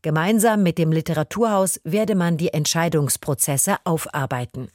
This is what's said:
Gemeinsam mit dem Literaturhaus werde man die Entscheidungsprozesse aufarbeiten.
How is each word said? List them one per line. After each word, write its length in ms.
Gemeinsam 580
mit 160
dem 140
Literaturhaus 920
werde 300
man 240
die 160
Entscheidungsprozesse 1300
aufarbeiten. 880